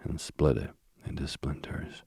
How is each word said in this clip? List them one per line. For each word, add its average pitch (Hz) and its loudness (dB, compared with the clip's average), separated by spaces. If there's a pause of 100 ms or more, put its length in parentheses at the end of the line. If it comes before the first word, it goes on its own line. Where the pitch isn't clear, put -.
and - -2
split 71 4
it - -4 (300)
into - -4
splinters. - -6